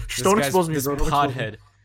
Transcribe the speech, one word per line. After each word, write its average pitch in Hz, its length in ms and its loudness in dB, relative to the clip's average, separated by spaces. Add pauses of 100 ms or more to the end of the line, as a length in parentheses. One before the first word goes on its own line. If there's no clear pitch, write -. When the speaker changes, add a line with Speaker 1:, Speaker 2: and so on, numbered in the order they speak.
Speaker 1:
sh-, - 80 -8
Speaker 2:
This 123 80 -6
Speaker 1:
don't 196 120 4
Speaker 2:
guy's, 143 100 2
Speaker 1:
expose 165 220 2
me, 156 60 -4
Speaker 2:
this 139 100 -2
Speaker 1:
bro. 143 120 -2
Don't 139 100 2
expose 143 220 2
me. 127 140 -6
Speaker 2:
pothead 104 140 -8 (280)